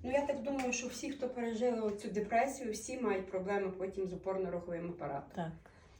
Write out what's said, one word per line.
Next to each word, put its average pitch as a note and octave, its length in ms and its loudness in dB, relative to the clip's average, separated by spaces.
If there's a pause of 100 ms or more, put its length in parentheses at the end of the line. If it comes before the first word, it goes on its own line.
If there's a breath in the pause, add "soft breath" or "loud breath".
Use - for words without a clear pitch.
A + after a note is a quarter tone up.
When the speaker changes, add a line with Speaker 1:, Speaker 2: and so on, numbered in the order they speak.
Speaker 1:
Ну, B3 100 -2
я C#4 140 6
так C#4 160 0
думаю, C4 300 2
що A#3+ 160 -2
всі, C#4 220 -4
хто B3+ 180 -2
пережили A#3 520 2
оцю G#3 280 0
депресію, A3+ 640 2
всі B3+ 280 -4
мають G3 300 2
проблеми F#3+ 480 2
потім F#3 300 -2
з F3 40 -4
опорно-руховим F3 760 -2
апаратом. C#3 460 -4
Speaker 2:
Так. E3 160 -2 (500 loud breath)